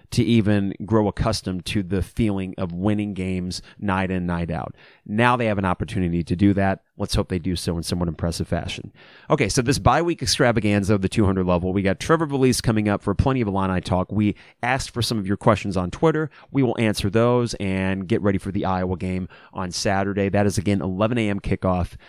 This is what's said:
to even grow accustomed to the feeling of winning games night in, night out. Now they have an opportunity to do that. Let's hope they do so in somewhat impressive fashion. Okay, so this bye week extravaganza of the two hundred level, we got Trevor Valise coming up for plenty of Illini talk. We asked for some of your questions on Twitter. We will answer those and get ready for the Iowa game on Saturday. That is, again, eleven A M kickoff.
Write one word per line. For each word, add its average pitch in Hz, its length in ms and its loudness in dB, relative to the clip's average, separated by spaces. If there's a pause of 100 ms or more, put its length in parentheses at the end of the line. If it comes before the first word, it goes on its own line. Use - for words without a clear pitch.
(120)
to 123 120 2
even 101 500 2 (120)
grow 107 220 2
accustomed 95 580 -4
to - 160 -2
the 92 200 -2
feeling 98 560 -2
of 92 140 -4
winning 104 420 -2
games 92 480 -4 (180)
night 95 320 0
in, 90 140 -2
night 85 260 -2
out. 80 240 -6 (300)
Now 120 300 2
they 120 100 0
have 104 120 0
an 98 80 0
opportunity 87 580 0
to 90 120 -4
do 101 180 6
that. 98 300 0 (140)
Let's 101 180 -4
hope 101 140 0
they 92 100 -2
do 90 160 -4
so 85 220 -4
in 82 60 -4
somewhat 87 240 -2
impressive 82 400 -4
fashion. - 440 -6 (380)
Okay, 143 200 2
so 127 120 2
this 123 180 0
bye 127 220 4
week 170 200 -2
extravaganza 107 720 2
of 98 80 2
the 95 80 0
two 110 160 2
hundred 95 220 2
level, 90 260 2
we 98 80 0
got 95 180 0
Trevor 160 260 2
Valise 131 360 2
coming 110 260 0
up 101 140 0
for 98 140 -2
plenty 131 260 2
of 107 60 -2
Illini 95 340 0
talk. 92 300 -2
We 104 240 2 (260)
asked 127 300 -2
for 120 100 -4
some 117 160 -2
of 95 100 -4
your 98 100 0
questions 101 400 0
on 90 140 -2
Twitter. 156 380 0 (220)
We 139 120 2
will 120 160 0
answer 107 300 0
those 120 460 2
and 95 520 -2
get 107 140 0
ready 98 160 2
for - 140 -6
the 92 140 -2
Iowa 92 320 0
game 92 300 -4 (260)
on 92 180 -6
Saturday. 98 580 0
That 101 160 2
is, 98 120 0
again, 101 240 2
eleven 104 360 0
A 110 120 0
M 101 100 -2
kickoff. 90 560 -2 (140)